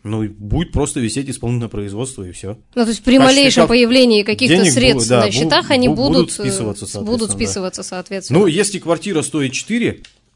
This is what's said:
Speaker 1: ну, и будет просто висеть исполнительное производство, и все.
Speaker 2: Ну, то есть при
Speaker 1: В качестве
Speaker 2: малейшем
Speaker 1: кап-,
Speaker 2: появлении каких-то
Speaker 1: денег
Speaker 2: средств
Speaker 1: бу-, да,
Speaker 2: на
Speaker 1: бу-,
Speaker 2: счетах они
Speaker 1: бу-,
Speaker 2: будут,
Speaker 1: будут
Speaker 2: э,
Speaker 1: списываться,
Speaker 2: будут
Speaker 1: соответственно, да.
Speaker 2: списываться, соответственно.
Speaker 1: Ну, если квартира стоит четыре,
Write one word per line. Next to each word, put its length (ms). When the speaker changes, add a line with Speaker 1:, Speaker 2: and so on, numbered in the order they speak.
Speaker 1:
ну, 200
и 60
будет 420
просто 300
висеть 280
исполнительное 380
производство, 560
и 80
все. 240
Speaker 2:
Ну, 100
то 40
есть 140
при 140
Speaker 1:
В 20
качестве 220
Speaker 2:
малейшем 220
Speaker 1:
кап-, 60
Speaker 2:
появлении 540
каких-то 320
Speaker 1:
денег 160
Speaker 2:
средств 380
Speaker 1:
бу-, 60
да, 40
Speaker 2:
на 60
Speaker 1:
бу-, 80
Speaker 2:
счетах 360
они 200
Speaker 1:
бу-, 60
Speaker 2:
будут, 180
Speaker 1:
будут 160
Speaker 2:
э, 40
Speaker 1:
списываться, 520
Speaker 2:
будут 60
Speaker 1:
соответственно, 360
да. 60
Speaker 2:
списываться, 500
соответственно. 560
Speaker 1:
Ну, 80
если 320
квартира 420
стоит 300
четыре, 480